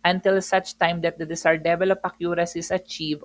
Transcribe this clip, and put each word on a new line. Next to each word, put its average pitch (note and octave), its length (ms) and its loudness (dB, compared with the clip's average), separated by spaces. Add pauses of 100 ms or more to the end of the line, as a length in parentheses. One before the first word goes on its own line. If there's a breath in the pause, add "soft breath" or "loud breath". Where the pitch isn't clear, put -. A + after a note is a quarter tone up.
Until F#3 400 2
such F#3+ 360 -2
time E3+ 220 0
that E3 160 0
the D#3+ 100 -6
desired E3 360 0
level F3+ 320 2
of F#3+ 80 -6
accuracy E3+ 560 -2
is E3 160 -4
achieved D3+ 500 -6